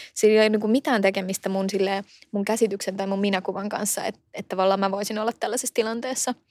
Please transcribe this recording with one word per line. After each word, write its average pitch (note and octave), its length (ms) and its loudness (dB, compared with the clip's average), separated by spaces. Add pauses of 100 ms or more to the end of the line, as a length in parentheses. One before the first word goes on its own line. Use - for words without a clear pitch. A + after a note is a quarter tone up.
(140)
Sillä G#3+ 280 6
ei G#3+ 80 4
niinku G#3+ 180 0
mitään A#3+ 340 2
tekemistä G3 460 0
mun, F#3+ 220 0
silleen, G3 340 0 (280)
mun G3+ 120 -2
käsityksen G3 520 0
tai G3 100 -2
mun G3 140 -2
minäkuvan G3 480 -2
kanssa, - 360 -4
että, - 160 -6 (140)
että - 140 -12
tavallaan F#3+ 320 2
mä G3 100 0
voisin G#3 280 -4
olla A3 220 -2
tällaisessa A#3 340 -4
tilanteessa. A#3 600 -2 (160)